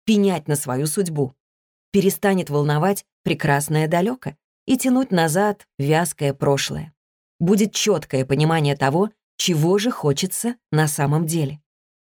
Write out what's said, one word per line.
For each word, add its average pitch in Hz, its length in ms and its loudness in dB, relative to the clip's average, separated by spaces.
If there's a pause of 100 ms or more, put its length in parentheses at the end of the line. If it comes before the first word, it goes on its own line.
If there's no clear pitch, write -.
пенять 196 420 2
на 151 80 0
свою 135 320 -4
судьбу. 156 480 -4 (560)
Перестанет 190 600 0
волновать 151 540 0 (200)
прекрасное 151 640 0
далеко 175 480 -2 (300)
и 262 100 2
тянуть 262 340 0
назад 185 560 0 (120)
вязкое 147 560 0
прошлое. 143 580 -2 (480)
Будет 196 320 2
четкое 147 520 -2
понимание 147 520 0
того, 160 340 0 (260)
чего 175 420 2
же 220 120 0
хочется 190 680 -4 (140)
на 156 160 2
самом 151 400 0
деле. 151 340 -4 (440)